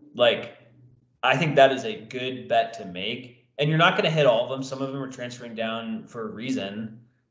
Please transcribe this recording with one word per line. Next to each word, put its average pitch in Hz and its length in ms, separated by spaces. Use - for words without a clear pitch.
Like, 117 440
I 131 140
think 147 180
that 135 160
is 120 140
a 107 160
good 127 460
bet 113 260
to 104 120
make. 101 600
And 147 120
you're 160 100
not 185 160
gonna 190 160
hit 156 140
all 120 180
of 123 60
them. 131 120
Some 135 200
of 135 100
them 139 100
are 131 80
transferring 120 460
down 110 500
for 117 240
a - 20
reason. 107 680